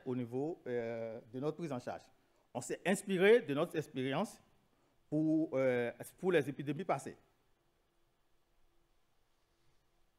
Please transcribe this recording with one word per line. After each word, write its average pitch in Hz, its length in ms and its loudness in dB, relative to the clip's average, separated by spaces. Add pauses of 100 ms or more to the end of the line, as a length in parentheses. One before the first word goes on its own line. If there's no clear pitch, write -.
au 131 100 -2
niveau, 127 520 -4
euh, 117 520 -4 (140)
de 131 80 -8
notre 156 160 -2
prise 165 160 -6
en 123 80 -4
charge. 92 220 -8 (500)
On 120 80 -6
s'est - 240 -6
inspiré 196 560 6
de 143 140 -2
notre 170 220 0
expérience 139 600 -2 (720)
pour, 156 460 2
euh, 123 360 2 (280)
pour 185 140 0
les 147 140 4
épidémies 147 380 -6
passées. 139 320 -4 (3000)